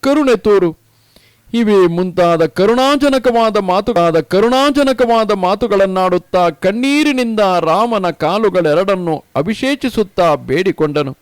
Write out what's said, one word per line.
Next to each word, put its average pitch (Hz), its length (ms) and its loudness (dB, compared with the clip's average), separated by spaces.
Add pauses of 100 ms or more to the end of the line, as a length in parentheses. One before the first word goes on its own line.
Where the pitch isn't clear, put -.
ಕರುಣೆ 269 340 2
ತೋರು. 190 420 0 (760)
ಇವೇ 208 340 2
ಮುಂತಾದ 170 580 0
ಕರುಣಾಜನಕವಾದ 240 1120 0
ಮಾತು-, 202 420 -2
ಆದ 165 200 2
ಕರುಣಾಜನಕವಾದ 240 1120 0
ಮಾತುಗಳನ್ನಾಡುತ್ತಾ 185 1200 0
ಕಣ್ಣೀರಿನಿಂದ 247 880 -2
ರಾಮನ 185 720 0
ಕಾಲುಗಳೆರಡನ್ನು 180 1120 -2 (120)
ಅಭಿಷೇಚಿಸುತ್ತಾ 208 1000 -2
ಬೇಡಿಕೊಂಡನು. 147 880 -4